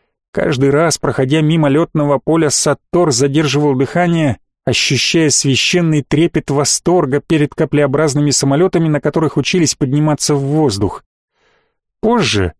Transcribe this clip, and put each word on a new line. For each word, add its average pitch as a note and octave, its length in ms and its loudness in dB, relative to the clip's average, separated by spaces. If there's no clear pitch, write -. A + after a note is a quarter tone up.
Каждый C#3 380 0
раз, D3+ 280 0
проходя C#3 440 -2
мимо D#3 260 2
лётного D3 500 0
поля, D#3 320 0
Саттор D#3 640 0
задерживал C#3+ 640 0
дыхание, D#3+ 600 0
ощущая C#3+ 640 0
священный D3+ 720 0
трепет D#3 480 -2
восторга D3 680 0
перед D3 340 -2
каплеобразными D3 800 0
самолётами, D#3+ 560 0
на D3 120 0
которых D3+ 360 -2
учились D#3 400 0
подниматься D3 580 0
в C#3 60 0
воздух. C#3 640 -2
Позже, A#2 600 0